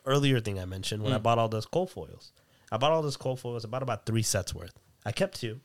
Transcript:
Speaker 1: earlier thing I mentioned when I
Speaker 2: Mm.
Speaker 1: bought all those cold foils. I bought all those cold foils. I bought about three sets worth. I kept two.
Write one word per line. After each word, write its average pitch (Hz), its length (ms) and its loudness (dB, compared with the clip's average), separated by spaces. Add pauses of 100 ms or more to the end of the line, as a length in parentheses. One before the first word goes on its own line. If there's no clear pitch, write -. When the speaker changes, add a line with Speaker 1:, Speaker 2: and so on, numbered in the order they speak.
Speaker 1:
earlier 135 340 4
thing 104 200 -4
I 92 60 -6
mentioned 95 360 -4
when 107 120 2
I 107 60 2
Speaker 2:
Mm. 107 40 -8
Speaker 1:
bought 117 160 6
all 113 100 4
those 110 160 -2
cold 180 240 0
foils. - 420 -14 (400)
I 110 60 0
bought 139 140 4
all 160 100 4
those 147 160 -2
cold 131 220 -4
foils. 120 260 -6
I - 40 -8
bought 127 140 -4
about 117 220 -4
three 110 160 2
sets 101 320 0
worth. 87 200 -12 (320)
I 107 60 -4
kept - 280 -2
two. 113 260 -6